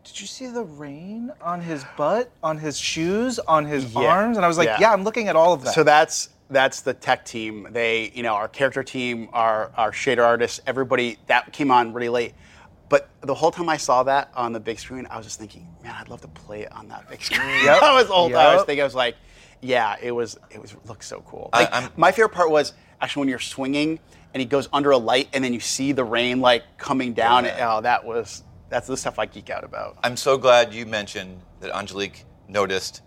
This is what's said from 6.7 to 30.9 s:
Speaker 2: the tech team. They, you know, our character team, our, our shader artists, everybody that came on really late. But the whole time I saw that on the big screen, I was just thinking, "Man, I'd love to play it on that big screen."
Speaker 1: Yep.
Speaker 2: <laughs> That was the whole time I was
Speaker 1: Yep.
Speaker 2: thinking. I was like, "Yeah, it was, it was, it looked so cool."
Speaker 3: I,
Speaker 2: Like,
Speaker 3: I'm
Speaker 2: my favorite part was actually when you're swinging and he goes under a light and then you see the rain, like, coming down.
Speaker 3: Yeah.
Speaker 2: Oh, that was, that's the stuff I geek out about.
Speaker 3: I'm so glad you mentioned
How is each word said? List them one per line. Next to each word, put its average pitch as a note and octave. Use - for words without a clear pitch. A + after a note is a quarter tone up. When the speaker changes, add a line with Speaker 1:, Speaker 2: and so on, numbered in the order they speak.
Speaker 2:
the B2+
tech -
team. A2
They, A2+
you B2
know, A2+
our G#2
character C3+
team, A#2+
our, A2+
our A2
shader A#2+
artists, A#2
everybody B2
that B2
came C#3
on A#2+
really A#2+
late. A#2+
But C#3+
the C#3
whole D#3
time E3+
I D#3
saw B2+
that C3+
on A#2+
the A2+
big A2
screen, B2+
I A2+
was A2
just -
thinking, G#2
"Man, A#2+
I'd A2
love A#2
to -
play G#2
it -
on G#2+
that -
big -
screen." -
Speaker 1:
Yep. C#3+
Speaker 2:
<laughs> -
That D4
was B3
the G3
whole F3
time -
I D#3
was F#3
Speaker 1:
Yep. G3
Speaker 2:
thinking. C#3+
I -
was C3
like, B2
"Yeah, A#2+
it A#2+
was, A#2+
it G#2+
was, G#2
it -
looked A2+
so -
cool." -
Speaker 3:
I, A#2
Speaker 2:
Like, A#2
Speaker 3:
I'm B2
Speaker 2:
my E3+
favorite G#3+
part F3
was D3+
actually C#3+
when C3+
you're B2
swinging D3
and C3
he B2+
goes B2+
under C#3+
a C3
light A#2+
and C3
then B2+
you A#2
see C3+
the C3
rain, A#2+
like, B2
coming C3
down. A#2
Speaker 3:
Yeah. A#2+
Speaker 2:
Oh, G#2+
that A#2+
was, A2+
that's A#2+
the C3
stuff -
I A2
geek -
out F#2
about. G#2
Speaker 3:
I'm B2
so C3+
glad A#2+
you A2+
mentioned G2+